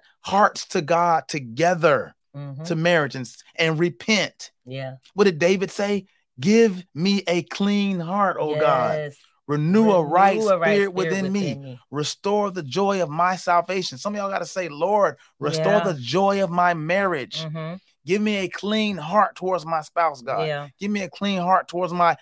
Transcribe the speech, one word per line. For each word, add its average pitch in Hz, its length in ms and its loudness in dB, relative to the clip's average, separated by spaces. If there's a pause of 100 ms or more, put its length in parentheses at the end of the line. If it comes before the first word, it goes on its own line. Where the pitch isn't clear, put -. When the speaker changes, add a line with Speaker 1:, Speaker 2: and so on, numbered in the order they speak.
(200)
Speaker 1:
hearts - 500 2
to 185 120 -2
God 170 460 0
together, 147 880 0 (200)
Speaker 2:
Mm-hmm. 143 280 -14
Speaker 1:
to 170 140 -2
marriage 160 380 2
and, 127 120 -6 (300)
and 160 200 0
repent. 175 760 -2 (140)
Speaker 2:
Yeah. 131 300 -12 (200)
Speaker 1:
What 202 100 4
did 180 120 2
David 180 320 2
say? 202 360 -4 (340)
"Give 202 420 4 (140)
me 190 320 0
a 175 160 0
clean 196 560 0
heart, 185 400 0
O 151 180 -2
God. 143 360 2
Speaker 2:
Yes. 151 240 -6 (300)
Speaker 1:
Renew 180 440 4
a 180 100 6
right 180 360 4
Speaker 2:
Renew 220 100 0
a 190 100 4
right - 180 0
Speaker 1:
spirit 196 160 2
Speaker 2:
spirit - 20 -14
Speaker 1:
within 190 400 -2
me. 202 80 0
Speaker 2:
within 139 200 -4
me. 127 180 -14 (120)
Speaker 1:
Restore 202 580 -2
the 185 140 -8
joy 185 400 0
of 151 60 -4
my 175 260 0
salvation." 175 640 -2
Some 208 160 -6
of 208 60 -6
y'all 196 100 -6
gotta 180 160 -4
say, 175 240 -6
"Lord, 170 480 2 (220)
restore 156 340 0
Speaker 2:
Yeah. 208 180 4
Speaker 1:
the 156 40 -4
joy 190 460 0
of 185 80 0
my 175 240 2
marriage. 165 720 -2
Speaker 2:
Mm-hmm. 160 320 -10 (300)
Speaker 1:
Give 190 160 0
me 214 160 0
a 185 100 -2
clean 208 480 -2
heart 175 400 0
towards 175 300 -4
my 160 160 -2
spouse, 151 400 -2
God. 135 260 -2
Speaker 2:
Yeah. 143 220 -6 (100)
Speaker 1:
Give 202 100 -4
me 202 120 -2
a 180 80 -6
clean 196 320 -2
heart 180 260 2
towards 175 240 -4
my, 175 300 2